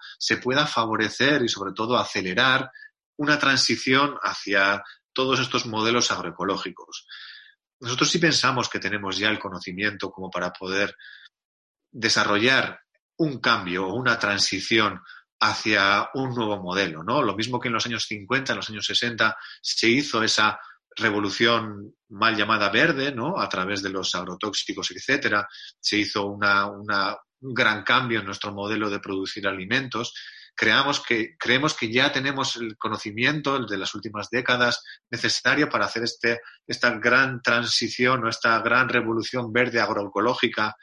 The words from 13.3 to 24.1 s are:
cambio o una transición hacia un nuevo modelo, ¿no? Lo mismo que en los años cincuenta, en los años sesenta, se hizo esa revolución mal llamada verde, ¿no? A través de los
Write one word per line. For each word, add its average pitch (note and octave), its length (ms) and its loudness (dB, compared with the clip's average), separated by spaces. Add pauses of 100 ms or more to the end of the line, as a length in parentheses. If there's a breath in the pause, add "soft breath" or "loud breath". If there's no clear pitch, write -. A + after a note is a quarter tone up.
cambio F#2+ 460 0
o F#2 80 -4
una A#2+ 240 0
transición G2+ 840 0 (380 loud breath)
hacia G#2+ 760 2
un C3 200 -4
nuevo G#2 280 -2
modelo, F2+ 400 -2
¿no? C3+ 200 0
Lo G2+ 120 0
mismo A#2+ 240 -4
que B2 100 -4
en A#2 60 -2
los A2 120 -2
años A#2 180 -4
cincuenta, B2 480 -2
en G#2+ 60 -2
los F#2 100 -8
años G#2+ 160 -8
sesenta, A2 520 0 (260 loud breath)
se - 260 0
hizo B2 340 2
esa G#2+ 380 2 (340 loud breath)
revolución G#2+ 1000 0 (140)
mal G#2+ 280 2
llamada G#2 320 2
verde, C3+ 440 2
¿no? C#3 260 -2
A G2+ 100 0
través G2 340 -2
de G2 60 -4
los F#2+ 260 -4